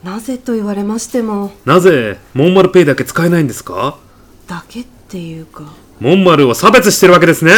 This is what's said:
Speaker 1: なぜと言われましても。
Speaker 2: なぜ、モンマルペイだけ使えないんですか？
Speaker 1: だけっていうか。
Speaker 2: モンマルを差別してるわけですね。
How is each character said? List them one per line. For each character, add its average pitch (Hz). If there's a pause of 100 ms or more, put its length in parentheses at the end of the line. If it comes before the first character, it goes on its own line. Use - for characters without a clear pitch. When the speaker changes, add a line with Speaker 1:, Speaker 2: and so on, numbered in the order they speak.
Speaker 1:
な 190
ぜ 254
と 247
言 220
わ 202
れ 202
ま 214
し -
て 240
も。 202 (120)
Speaker 2:
な 156
ぜ、 127 (160)
モ 143
ン 185
マ 190
ル -
ペ 185
イ -
だ 143
け 131
使 -
え 170
な 175
い 151
ん -
で 117
す -
か？ 120 (480)
Speaker 1:
だ 175
け 233
っ - (240)
て 190
い 165
う 160
か。 - (360)
Speaker 2:
モ 131
ン 190
マ 175
ル 143
を 117
差 190
別 233
し -
て 190
る 175
わ 170
け 175
で 165
す 160
ね。 165